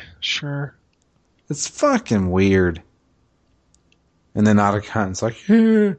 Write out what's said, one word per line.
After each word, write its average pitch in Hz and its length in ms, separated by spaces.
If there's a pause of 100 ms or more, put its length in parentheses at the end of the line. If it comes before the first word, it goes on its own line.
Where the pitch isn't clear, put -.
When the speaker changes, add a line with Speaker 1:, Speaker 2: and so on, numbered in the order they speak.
(200)
Speaker 1:
sure. 143 560 (760)
Speaker 2:
It's - 180
fucking 123 640
weird. 92 500 (1500)
And 107 140
then 104 100
Otakon's 101 640
like, 110 260
"Yeah, 220 520